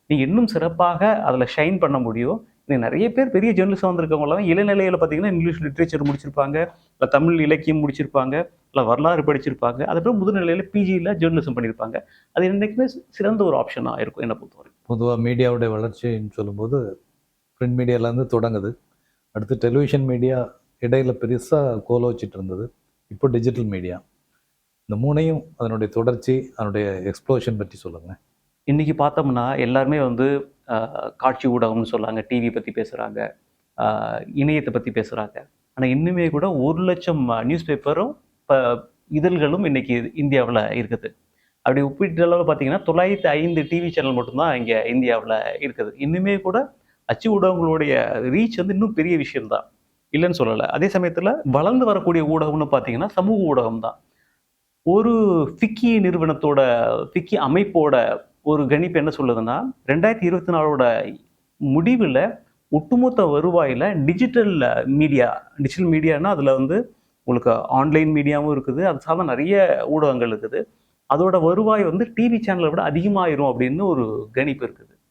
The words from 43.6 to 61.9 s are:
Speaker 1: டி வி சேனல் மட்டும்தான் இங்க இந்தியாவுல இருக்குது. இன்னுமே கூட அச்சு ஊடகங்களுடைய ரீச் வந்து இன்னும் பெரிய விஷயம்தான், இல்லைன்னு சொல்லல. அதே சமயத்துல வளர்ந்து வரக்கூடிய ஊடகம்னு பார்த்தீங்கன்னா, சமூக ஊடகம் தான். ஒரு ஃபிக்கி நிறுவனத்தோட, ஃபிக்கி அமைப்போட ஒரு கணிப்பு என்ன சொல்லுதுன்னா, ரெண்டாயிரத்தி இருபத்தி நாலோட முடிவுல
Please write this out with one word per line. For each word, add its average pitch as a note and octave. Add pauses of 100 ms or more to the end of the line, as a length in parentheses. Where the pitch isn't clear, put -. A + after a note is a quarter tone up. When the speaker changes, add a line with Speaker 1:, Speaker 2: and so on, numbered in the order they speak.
Speaker 1:
டி E3+
வி F3
சேனல் C3+
மட்டும்தான் C3
இங்க A2+
இந்தியாவுல A#2 (220)
இருக்குது. A#2+
இன்னுமே F#3
கூட G#3 (320)
அச்சு G#3
ஊடகங்களுடைய D#3+ (180)
ரீச் E3
வந்து F#3+
இன்னும் G#3
பெரிய E3+
விஷயம்தான், A2 (460)
இல்லைன்னு F3
சொல்லல. A2
அதே D#3
சமயத்துல F#3
வளர்ந்து F3+
வரக்கூடிய F3
ஊடகம்னு D3+
பார்த்தீங்கன்னா, B2+
சமூக F#3+
ஊடகம் A2+
தான். A2+ (800)
ஒரு G#3+ (480)
ஃபிக்கி A3
நிறுவனத்தோட, D#3+ (540)
ஃபிக்கி F3
அமைப்போட D3 (160)
ஒரு D3
கணிப்பு D#3
என்ன D3+
சொல்லுதுன்னா, B2+
ரெண்டாயிரத்தி G#3
இருபத்தி F3
நாலோட B2+ (440)
முடிவுல E3+ (280)